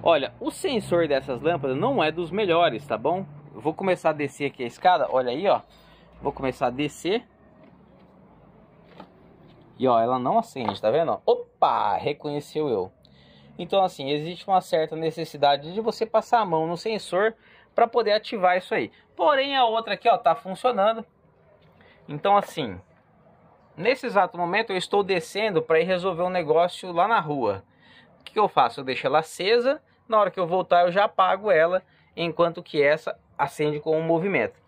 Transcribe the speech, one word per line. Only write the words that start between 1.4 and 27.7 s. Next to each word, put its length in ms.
lâmpadas 360
não 260
é 80
dos 220
melhores, 520
tá 140
bom? 260
Eu 60
vou 120
começar 380
a 20
descer 340
aqui 180
a 20
escada, 420
olha 220
aí, 160
ó. 140
Vou 120
começar 340
a 40
descer. 540
E, 80
ó, 140
ela 180
não 220
acende, 400
tá 100
vendo? 340
Opa, 720
reconheceu 720
eu. 240
Então, 280
assim, 260
existe 380
uma 120
certa 360
necessidade 760
de 80
você 240
passar 360
a 60
mão 200
no 100
sensor 580
pra 140
poder 260
ativar 440
isso 180
aí. 160
Porém, 420
a 80
outra 300
aqui, 140
ó, 100
tá 160
funcionando. 720
Então, 280
assim, 440
nesse 280
exato 320
momento 340
eu 60
estou 280
descendo 580
pra 160
ir 60
resolver 400
um 60
negócio 600
lá 160
na 140
rua. 420